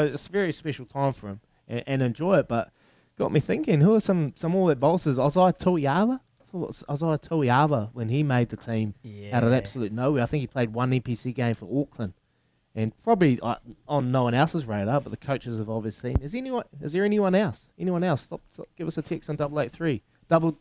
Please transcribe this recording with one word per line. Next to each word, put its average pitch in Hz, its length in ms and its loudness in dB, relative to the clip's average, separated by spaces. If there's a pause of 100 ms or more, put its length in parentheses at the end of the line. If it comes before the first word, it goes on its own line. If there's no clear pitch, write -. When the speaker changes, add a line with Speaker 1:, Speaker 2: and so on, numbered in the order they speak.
Speaker 1:
it's 139 220 -4
a - 40 -20
very 190 220 0
special 131 320 -8
time 139 260 -2
for - 160 -10
him 101 140 -12 (260)
and, 117 180 -6
and 135 160 0
enjoy 151 380 2
it. 120 80 0
But 117 240 -2 (460)
got - 160 -2
me 147 80 4
thinking, 190 400 0
who 208 140 6
are 220 40 4
some, 175 380 0
some 170 180 -2
All 190 120 2
Black 139 120 2
bolsters? 147 400 2
Isaiah 180 320 4
Tuiava? 180 680 0 (240)
I - 100 -16
thought 170 100 -6
it - 20 -6
was - 200 -12
Isaiah 151 300 0
Tuiava 135 760 2
when 117 160 -4
he 139 120 2
made 123 280 2
the 107 80 -10
team 110 360 -4 (380)
out 120 120 2
of 117 60 6
Speaker 2:
Yeah. 127 80 4
Speaker 1:
absolute 113 340 -4
nowhere. 127 300 0
I 117 60 0
think 151 140 -2
he 123 40 -4
played 120 260 -4
one 127 220 0
E 127 60 2
P 120 160 -6
C 123 160 -8
game 117 240 0
for 98 120 -14 (140)
Auckland. 110 320 -6 (640)
And 110 180 -2 (100)
probably, 180 380 4
uh, 117 140 -2 (320)
on 139 240 0
no 127 140 4
one 120 100 2
else's 151 320 0
radar, 110 340 0
but - 80 -12
the - 80 -8
coaches 123 400 -6
have 107 100 -6
obviously 113 460 -6
seen. 131 80 2
Is 151 140 -10
anyone? 254 300 -6 (140)
Is 151 140 -8
there 190 120 2
anyone 208 280 2
else? 185 360 0 (100)
Anyone 175 240 -2
else? 165 180 0
Stop, - 200 -14 (100)
stop, - 160 -16 (100)
give 165 100 -8
us 160 120 -6
a - 20 -4
text - 300 -8
on 147 40 -4
double 147 260 -4
eight - 100 -4
three, 151 320 -2 (260)
double, 165 320 2